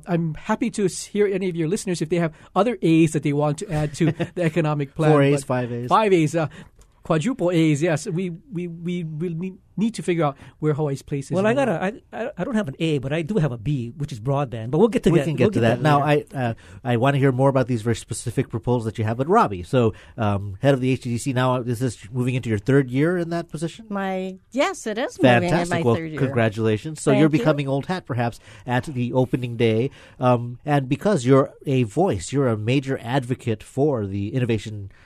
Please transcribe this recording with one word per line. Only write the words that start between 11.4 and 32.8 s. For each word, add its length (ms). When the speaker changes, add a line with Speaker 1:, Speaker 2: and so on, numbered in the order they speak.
Speaker 1:
in 20
Speaker 3:
I 60
Speaker 1:
the 120
Speaker 3:
got 20
a, 240
Speaker 1:
world. 100
Speaker 3:
I, 40
I 40
don't 100
have 140
an 100
A, 200
but 120
I 120
do 160
have 120
a 60
B, 400
which 160
is 80
broadband. 500
But 60
we'll 100
get 160
to 60
Speaker 2:
We 100
Speaker 3:
that. 60
Speaker 2:
can 100
get 100
Speaker 3:
We'll 60
Speaker 2:
to 80
Speaker 3:
get 20
Speaker 2:
that. 160
Speaker 3:
that 40
Speaker 2:
Now, 240
Speaker 3:
later. 280
Speaker 2:
I, 80
uh, 120
I 140
wanna 200
hear 160
more 160
about 180
these 140
very 160
specific 520
proposals 360
that 120
you 60
have. 140
But 100
Robbie, 360
so, 300
um, 440
head 140
of 40
the 120
H 100
T 80
D 80
C, 160
now 280
this 200
is 160
moving 240
into 140
your 100
third 300
year 280
in 140
that 180
position? 400
Speaker 4:
My, 480
yes, 360
it 100
is 240
moving 160
in 60
my 60
Speaker 2:
Fantastic. 360
Well, 100
Speaker 4:
third 160
year. 80
Speaker 2:
congratulations. 800
So 100
Speaker 4:
Thank 80
Speaker 2:
you're 140
Speaker 4:
you. 60
Speaker 2:
becoming 280
old 200
hat, 180
perhaps, 340
at 200
the 260
opening 460
day. 320
Um, 440
and 220
because 380
you're 260
a 180
voice, 480
you're 160
a 100
major 440